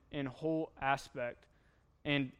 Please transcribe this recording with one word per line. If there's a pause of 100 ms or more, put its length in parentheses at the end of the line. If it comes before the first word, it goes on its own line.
(120)
and
whole (100)
aspect (600)
and,